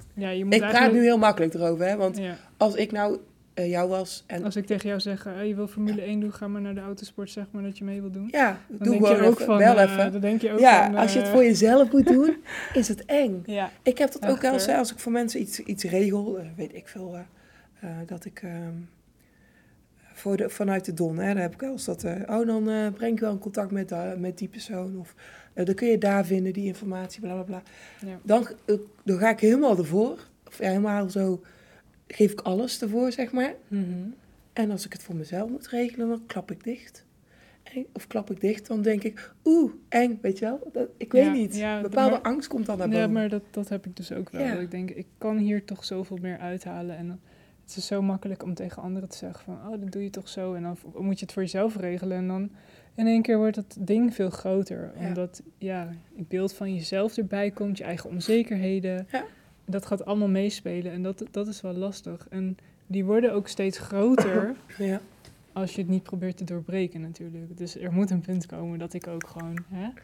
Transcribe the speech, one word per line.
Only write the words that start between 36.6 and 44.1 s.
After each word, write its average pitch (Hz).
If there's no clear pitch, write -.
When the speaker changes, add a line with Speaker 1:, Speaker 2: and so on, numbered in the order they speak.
Speaker 2:
dicht. -
En, 262
of -
klap 208
ik 185
dicht, 208
dan 220
denk 208
ik, -
"Oeh, 320
eng," 240
weet 196
je 226
wel? 269
Dat, 247
ik 226
weet 254
Speaker 1:
Ja, 302
Speaker 2:
niet. 214
Speaker 1:
ja, 214
Speaker 2:
Bepaalde 214
Speaker 1:
maar 240
Speaker 2:
angst 262
komt 226
dan 208
naar 180
Speaker 1:
Ja, 220
Speaker 2:
boven. 220
Speaker 1:
maar 220
dat, 208
dat 202
heb 196
ik 180
dus 175